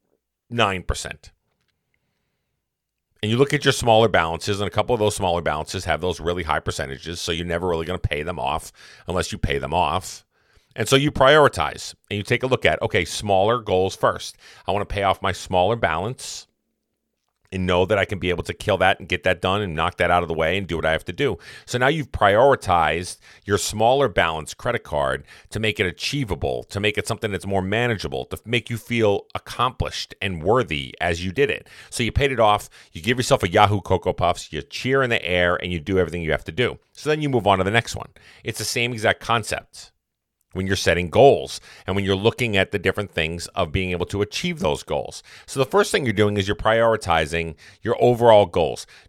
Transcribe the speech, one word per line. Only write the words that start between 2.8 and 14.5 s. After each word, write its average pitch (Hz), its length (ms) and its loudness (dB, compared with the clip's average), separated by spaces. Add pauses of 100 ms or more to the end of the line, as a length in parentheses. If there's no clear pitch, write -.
And 104 100 -2
you 117 60 2
look 139 160 2
at 139 120 -2
your 135 60 6
smaller 113 360 4
balances, 87 520 0
and 101 80 -2
a - 40 -4
couple 110 220 -2
of 113 60 -2
those 107 160 2
smaller 87 260 0
balances 78 440 -4
have 78 160 -2
those 87 180 -2
really 87 240 -4
high 78 160 0
percentages, 80 600 -8
so 90 100 -6
you're 85 140 -4
never 87 220 -4
really 82 180 -2
gonna 90 140 -6
pay 76 240 -4
them 82 160 -8
off 71 320 -4 (360)
unless 87 240 -2
you 101 60 -8
pay 71 220 -2
them 69 160 -4
off. 87 500 -2 (500)
And 117 140 -4
so 135 60 4
you 143 160 2
prioritize, 135 800 4 (160)
and 101 80 -4
you 104 60 -4
take 120 200 -2
a 131 40 -4
look 127 180 0
at, 78 160 4
okay, 98 240 0
smaller 104 540 0
goals 95 360 0
first. - 420 -2 (300)